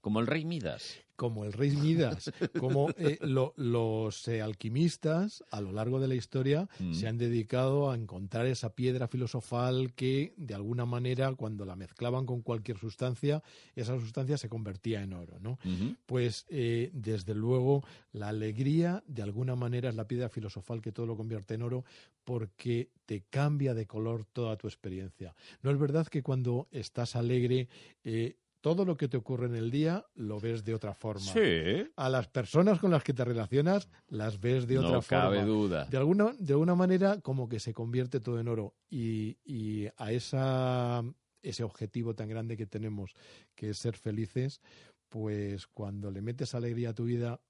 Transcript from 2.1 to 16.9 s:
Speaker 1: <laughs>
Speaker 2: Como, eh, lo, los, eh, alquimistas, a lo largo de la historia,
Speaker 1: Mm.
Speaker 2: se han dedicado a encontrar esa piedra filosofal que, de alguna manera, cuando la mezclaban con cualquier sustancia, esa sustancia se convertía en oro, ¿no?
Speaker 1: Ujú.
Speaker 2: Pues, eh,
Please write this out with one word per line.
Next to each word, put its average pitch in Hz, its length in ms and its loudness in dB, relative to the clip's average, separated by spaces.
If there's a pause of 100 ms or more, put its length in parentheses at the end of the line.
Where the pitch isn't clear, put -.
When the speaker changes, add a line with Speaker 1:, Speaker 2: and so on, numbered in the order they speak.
Speaker 1:
<laughs> 170 180 -2
Speaker 2:
Como, 139 380 4
eh, 156 240 2
lo, 135 340 2
los, 113 720 0
eh, 113 140 0
alquimistas, 156 1080 0
a - 120 -4
lo 95 100 -4
largo 113 260 0
de 131 100 2
la 131 60 2
historia, 135 540 0 (100)
Speaker 1:
Mm. 90 140 -2
Speaker 2:
se 95 160 0
han 117 80 -2
dedicado 123 760 2
a 123 40 0
encontrar 101 520 -2
esa 120 280 -2
piedra 127 340 0
filosofal 127 840 0
que, 135 420 0
de 127 180 -8
alguna 113 300 -2
manera, 123 520 0
cuando 107 280 -6
la 92 100 -6
mezclaban 120 520 -2
con 123 160 -4
cualquier 113 340 -4
sustancia, 127 680 -2 (340)
esa 123 220 -2
sustancia 127 380 -2
se 117 140 -6
convertía 107 520 -4
en 95 120 -6
oro, 87 260 -12
¿no? 110 120 -6 (120)
Speaker 1:
Ujú. 92 400 0
Speaker 2:
Pues, 120 460 0
eh, 117 420 0